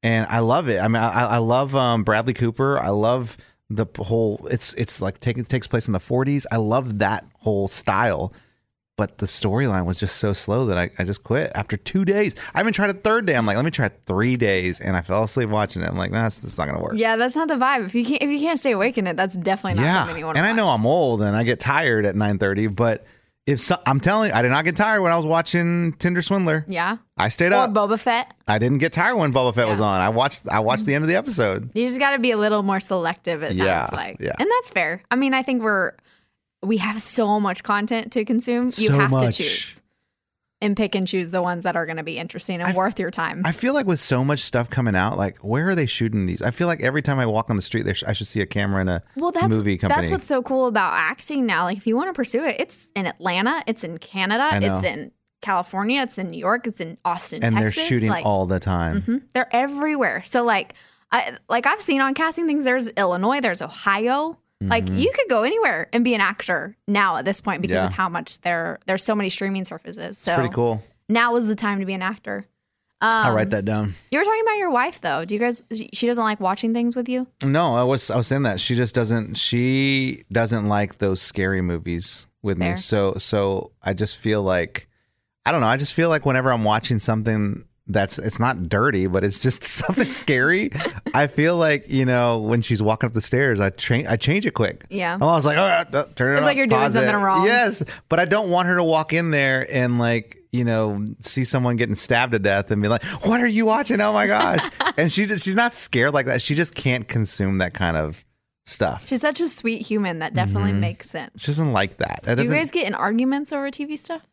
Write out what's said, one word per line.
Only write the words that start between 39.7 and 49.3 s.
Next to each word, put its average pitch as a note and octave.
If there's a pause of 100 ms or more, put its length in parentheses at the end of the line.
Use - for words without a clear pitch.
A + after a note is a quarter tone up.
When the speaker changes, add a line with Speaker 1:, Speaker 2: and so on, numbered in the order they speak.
Speaker 2:
And G3+
pick G#3
and F#3
choose F3+
the F3+
ones F3+
that F3
are E3+
gonna D#3+
be D3+
interesting F3
and F3
Speaker 1:
I -
f-, F3+
Speaker 2:
worth F#3+
your F3+
time. E3
Speaker 1:
I E3+
feel B3
like C#4+
with F3
so B2+
much C#3+
stuff A#2+
coming A#2
out, F#2
like, G2
where C3+
are F#3+
they D#3+
shooting G#2+
these? F2
I B2
feel F3
like E3
every C#3
time C3+
I B2+
walk A2
on A#2
the G2
street, G#2+
there F#2+
sh-, -
I G#2
should G2+
see G#2+
a F#2+
camera G2
in F#2
a F2 (140)
Speaker 2:
Well, E4+